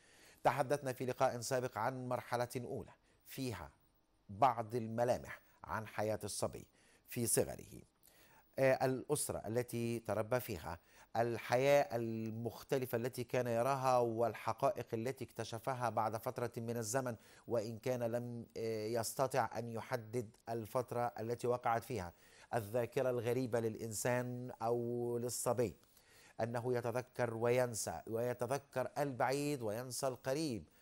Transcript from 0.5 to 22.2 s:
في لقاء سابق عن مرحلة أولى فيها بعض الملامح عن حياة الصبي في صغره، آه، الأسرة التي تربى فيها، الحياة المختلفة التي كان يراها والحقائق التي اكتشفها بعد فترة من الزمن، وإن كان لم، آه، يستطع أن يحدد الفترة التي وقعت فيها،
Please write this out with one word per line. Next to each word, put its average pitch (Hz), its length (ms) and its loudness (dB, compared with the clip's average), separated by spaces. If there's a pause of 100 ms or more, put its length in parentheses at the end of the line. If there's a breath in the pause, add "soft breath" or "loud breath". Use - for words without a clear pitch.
في 127 140 -4
لقاء 123 340 2
سابق 127 380 0
عن 127 300 -2
مرحلة 123 480 -2
أولى 120 360 -6 (340 soft breath)
فيها 101 440 -6 (580)
بعض 113 460 2
الملامح 113 680 0 (240 soft breath)
عن 107 220 -6
حياة 107 380 -2
الصبي - 420 -4 (420 soft breath)
في 120 180 -2
صغره، 65 560 0 (760 loud breath)
آه، 131 280 6
الأسرة 131 600 0
التي 117 520 0
تربى 110 420 0
فيها، 85 380 -6 (380 loud breath)
الحياة 123 800 4
المختلفة 117 1000 -2
التي 120 280 -2
كان 123 220 0
يراها 127 520 4
والحقائق 117 960 2
التي 117 320 -4
اكتشفها 120 640 -4
بعد 110 280 2
فترة 120 400 -4
من 117 200 -4
الزمن، 120 400 -2 (320 loud breath)
وإن 113 300 -2
كان 127 240 -2
لم، 120 440 -2 (100)
آه، 113 300 -2
يستطع 117 720 2
أن 120 140 -4
يحدد 113 640 -4 (120)
الفترة 117 720 -2
التي 117 260 -2
وقعت 120 380 2
فيها، 92 280 -4 (420 loud breath)